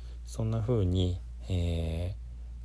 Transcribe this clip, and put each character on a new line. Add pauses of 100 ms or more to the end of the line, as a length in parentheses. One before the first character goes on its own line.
(260)
そ
ん
な
風
に、 (300)
え (480)